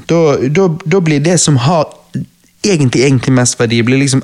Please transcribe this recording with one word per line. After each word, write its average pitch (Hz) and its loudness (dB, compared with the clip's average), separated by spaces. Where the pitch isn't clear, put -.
Da, 160 2
da, 185 2
da 175 0
blir 156 0
det 170 2
som 147 2
har 147 0
egentlig, 143 0
egentlig 135 0
mest 123 0
verdi, 117 0
blir 127 0
liksom 135 0